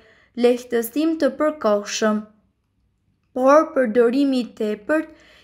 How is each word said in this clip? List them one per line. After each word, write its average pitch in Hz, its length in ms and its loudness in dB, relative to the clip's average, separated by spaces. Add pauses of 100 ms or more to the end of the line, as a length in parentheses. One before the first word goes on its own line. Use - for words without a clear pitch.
(380)
lehtësim 240 800 0
të 269 160 0
përkohshëm, 214 880 -2 (1120)
por 285 340 4
përdorimi 254 720 0
i 226 120 -8
tepërt 226 560 -4 (340)